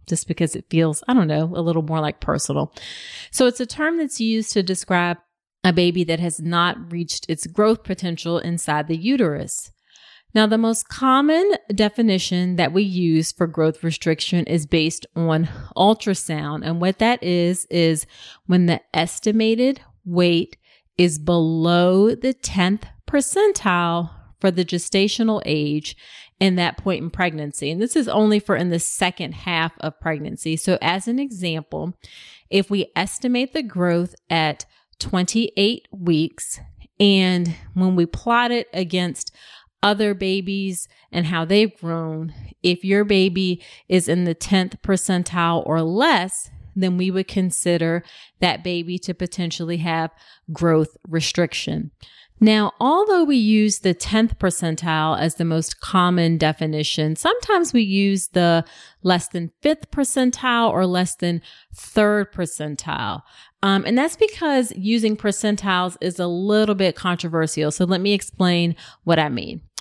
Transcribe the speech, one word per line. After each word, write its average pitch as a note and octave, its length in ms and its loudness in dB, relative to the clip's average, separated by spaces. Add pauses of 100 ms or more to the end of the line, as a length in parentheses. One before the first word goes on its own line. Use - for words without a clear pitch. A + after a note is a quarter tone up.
just - 180 -4
because E3 300 -2
it - 140 -12
feels, D#3+ 360 0
I B3 80 0
don't G#3 140 4
know, D#3 260 0
a F3 80 -4
little E3 220 0
more, D#3+ 160 -2
like, D3+ 220 -4
personal. D3+ 520 -4 (560)
So - 160 2
it's B3 140 2
a B3 60 -4
term D#4 320 -4
that's D4+ 240 -4
used A3 320 -2
to G3 100 2
describe F3 540 -2 (460)
a F#3 100 6
baby F3 300 2
that E3 160 -2
has E3+ 200 -4
not E3+ 520 -2
reached E3+ 360 -8
its E3 200 -6
growth G#3+ 360 2
potential F3 540 -6
inside D#3 500 -4
the E3 80 -2
uterus. F3 760 -2 (600)
Now, G#3+ 140 4
the A3 140 2
most A3+ 300 0
common D4+ 640 2 (200)
definition F#3+ 840 0
that D#3+ 140 2
we F#3+ 120 2
use E3+ 480 2
for F3 160 -2
growth D#3+ 360 0
restriction E3 600 -2
is D#3 220 -2
based D#3 480 0
on E3 340 0 (260)
ultrasound. E3+ 880 0
And E3 160 -2
what F#3 200 0
that A#3 240 2
is, F3 480 0
is E3 340 2 (400)
when F3+ 220 4
the E3+ 120 2 (140)
estimated A3 880 0 (220)
weight F3 520 2 (440)
is F3 180 4
below F3 960 4
the B3+ 200 -2
tenth G3 520 -2 (220)
percentile F3+ 1040 0 (280)
for F#3+ 120 2
the F3 140 0
gestational G3+ 800 0
age D3+ 520 -2 (420)
in F#3 180 2
that F3 200 0
point F#3+ 240 -2
in E3 80 -6
pregnancy. D3+ 640 -4
And E3+ 100 -4
this A#3+ 140 -2
is C4 120 0
only G#3+ 320 4
for G3+ 160 -2
in F3 140 0
the E3+ 80 0
second F3 540 -4
half E3 480 -4
of - 200 -8
pregnancy. D#3 580 -6
So F#3 220 0
as F3+ 280 -2
an A#3 100 -2
example, F3 800 -6 (540)
if G3 180 0
we G3+ 260 -2
estimate B3 580 -2
the D#4 100 -4
growth F3 500 0 (160)
at D#3 380 -2 (300)
twenty-eight G3+ 920 -2
weeks, E3+ 640 -2 (440)
and F3+ 520 4 (200)
when F#3 240 2
we E3+ 80 4
plot A#3+ 460 0
it A#3+ 200 -2
against F3+ 640 -4 (480)
other G#3 300 2
babies F#3+ 720 -4 (240)
and F3 140 0
how E3 180 -2
they've G3+ 380 2
grown, D#3+ 520 -6 (300)
if F3 220 0
your G3 180 4
baby F#3+ 580 2 (280)
is F3+ 180 2
in F3 160 2
the E3+ 100 0
tenth F#3 480 -2
percentile F3 840 0
or D#3+ 140 0
less, G3 680 0 (280)
then F#3 180 0
we F#3 160 0
would F#3 160 -2
consider E3+ 800 0 (340)
that E3 240 0
baby F3 340 -4
to F3+ 160 -8
potentially E3+ 640 -6
have E3 340 -2 (420)
growth D#3+ 420 2 (100)
restriction. D#3 840 -4 (480)
Now, G#3+ 400 4
although F4+ 440 4
we C#4+ 140 2
use G#3+ 420 2
the F#3 140 2
tenth A3 460 0
percentile D#3+ 800 -2
as D#3+ 160 0
the E3+ 100 -2
most D#3+ 340 -2
common F3+ 580 2
definition, D#3 800 -2
sometimes F#4+ 580 0
we A#3+ 80 4
use G3 480 2
the E3+ 360 2 (380)
less F3+ 260 2
than E3+ 220 -6 (100)
fifth D#4 300 0
percentile B3+ 800 0
or F#3 160 2
less F3+ 300 0
than F3 260 -2 (320)
third G#3 600 0
percentile. D3 880 -6 (420)
Um, G3 220 2
and A#3 120 2
that's D4+ 200 0
because D4+ 580 0
using G#3+ 400 0
percentiles G3 840 -2
is F3 180 -4
a F3 80 -2
little G#3 480 2
bit F#3 200 0
controversial. D#3+ 760 -2
So F3+ 140 0
let F3+ 160 0
me G3+ 120 0
explain F3 600 0 (300)
what E3 120 4
I D3+ 120 2
mean. A#2+ 320 -8 (200)